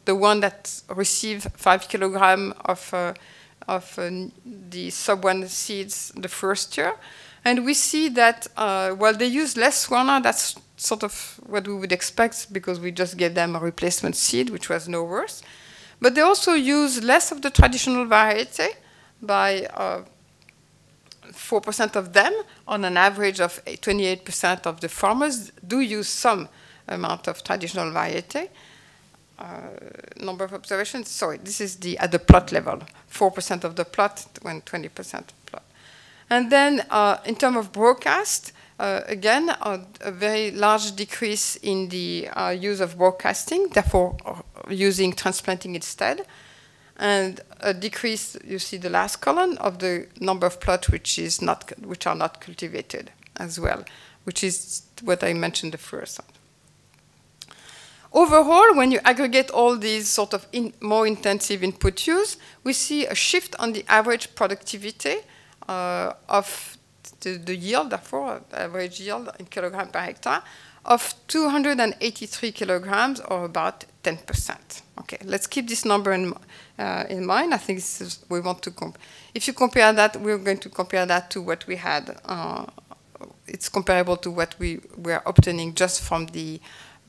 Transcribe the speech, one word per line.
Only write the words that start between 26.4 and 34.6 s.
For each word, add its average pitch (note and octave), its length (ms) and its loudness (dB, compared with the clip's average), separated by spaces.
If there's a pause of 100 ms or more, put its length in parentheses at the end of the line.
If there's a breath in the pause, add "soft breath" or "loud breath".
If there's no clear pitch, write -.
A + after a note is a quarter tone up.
amount F3 400 -6
of - 160 -6
traditional F3 480 -4
variety. E3+ 580 -4 (920 soft breath)
Uh, F3 320 -16 (500)
number F#3 240 -8
of F#3+ 80 -8
observations, G3+ 560 -6
sorry, D#3+ 300 -4
this G3+ 220 -8
is F#3+ 160 -8
the, F3+ 220 -6
at E3+ 140 0
the F3 60 2
plot F3+ 340 8
level, - 280 -4 (260 loud breath)
four - 240 0
percent F3+ 340 -6
of E3 100 -8
the F3 100 -4
plot - 420 -2 (160)
when D#3+ 180 -10